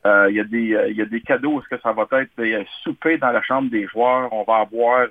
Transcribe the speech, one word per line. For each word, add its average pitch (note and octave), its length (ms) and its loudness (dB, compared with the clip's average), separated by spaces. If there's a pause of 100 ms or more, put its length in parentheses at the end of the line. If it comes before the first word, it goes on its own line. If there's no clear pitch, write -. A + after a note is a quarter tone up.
Euh, G2+ 260 6
il G#2 40 -4
y G#2 60 0
a G#2 40 -2
des, A2 300 -2
euh, G#2+ 160 0
il G#2+ 60 -6
y G#2+ 60 -2
a - 20 0
des A2+ 160 -6
cadeaux C3+ 320 -2
où C#3 80 -2
est-ce - 80 -20
que B2 120 -8
ça A2+ 120 -2
va A2 160 -2 (120)
être C3 160 -8
des, A2+ 180 -2
euh, G2+ 100 -4 (180)
soupers D#3+ 360 -2
dans C3 120 2
la A#2 100 0
chambre C3 300 -2
des G#2+ 160 -2
joueurs. B2 460 0
On G#2+ 100 -4
va A2 140 2
avoir, A#2 540 2